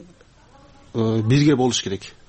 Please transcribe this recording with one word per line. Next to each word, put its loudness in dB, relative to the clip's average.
э, 0
бирге 2
болуш 0
керек -10